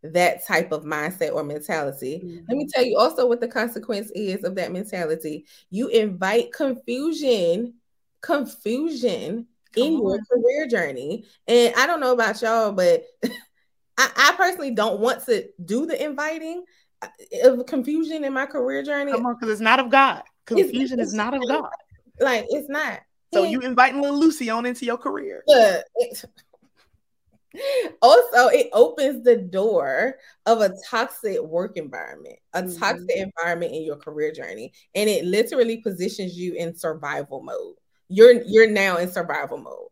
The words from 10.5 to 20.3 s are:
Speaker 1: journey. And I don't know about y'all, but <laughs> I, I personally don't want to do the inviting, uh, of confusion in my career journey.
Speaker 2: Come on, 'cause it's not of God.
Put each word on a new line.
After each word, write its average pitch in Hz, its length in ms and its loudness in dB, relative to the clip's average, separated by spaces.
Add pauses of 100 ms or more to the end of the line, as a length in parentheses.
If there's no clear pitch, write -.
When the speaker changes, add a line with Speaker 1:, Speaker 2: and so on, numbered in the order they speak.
Speaker 1:
journey. 165 580 -4 (220)
And 233 300 6
I 262 100 4
don't 330 140 0
know 254 120 2
about 226 300 0
y'all, 226 300 2
but 175 320 2 (100)
<laughs> - 100 -14 (720)
I, 254 200 4
I 285 200 6
personally 359 360 0
don't 208 280 0
want 233 260 0
to 208 220 0 (160)
do 233 220 -2
the 311 180 -4
inviting, 311 600 -6 (380)
uh, - 60 -16 (360)
of 254 220 6
confusion 302 580 -4
in 277 80 -4
my 269 140 -2
career 269 360 -4
journey. 285 300 -4
Speaker 2:
Come 240 140 -2
on, 240 120 -4
'cause 233 100 -6
it's 214 120 -2
not 226 200 4
of 247 100 -2
God. 269 320 4 (280)